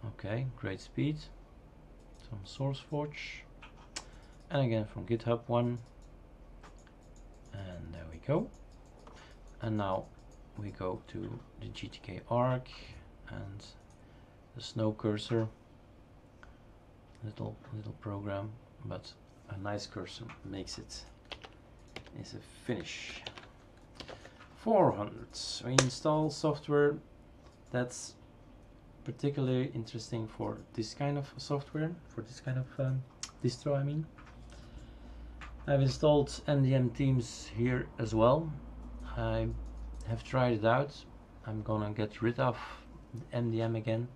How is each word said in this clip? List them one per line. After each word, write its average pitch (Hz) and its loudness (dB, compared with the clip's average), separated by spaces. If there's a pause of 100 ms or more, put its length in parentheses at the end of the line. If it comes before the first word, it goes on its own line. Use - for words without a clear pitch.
Okay, 110 -2 (100)
great 98 -4
speed. 151 0 (1080)
Some 107 -8
SourceForge. 147 -4 (1040)
And 139 4
again 113 4
from 98 -6
GitHub 117 2
one. 120 4 (1800)
And 90 -8
there 82 -10
we 80 -10
go. 170 4 (1120)
And 110 2
now 98 2 (520)
we 104 -6
go 95 -4
to 101 -6 (200)
the 107 -8
G - -8
T - -12
K 90 -8 (100)
arc 127 2 (640)
and 101 -10 (920)
the 120 -12
snow 110 0
cursor. 110 2 (1800)
Little, 107 -6 (200)
little 107 -8
program, 101 -2 (360)
but - -8 (360)
a 101 -8
nice 101 -2
cursor - -8 (200)
makes 95 -6
it, - -12 (1160)
is - -12
a 104 -8 (260)
finish. - -4 (1300)
Four 190 8
hundred. 107 -4 (360)
We 123 -2
install 151 4
software 147 4 (760)
that's - -2 (880)
particularly 131 2
interesting 113 -4
for 110 -4 (140)
this - -2
kind 143 0
of 139 -6
software, 151 -2 (160)
for - -8
this - -10
kind 131 -2
of, 127 -2 (120)
um, 131 2 (420)
distro, 127 2
I 139 4
mean. 151 0 (1600)
I've 139 6
installed 143 6
M 139 6
D 131 6
M 127 6
themes 131 2
here 127 4 (100)
as 110 0
well. 135 8 (640)
I 113 2 (600)
have 113 -2
tried 127 4
it 107 2
out. 131 6 (520)
I'm 107 -4
gonna 107 2
get 107 -2
rid 117 4
of 127 4 (760)
M 120 2
D 113 2
M 113 2
again. 113 0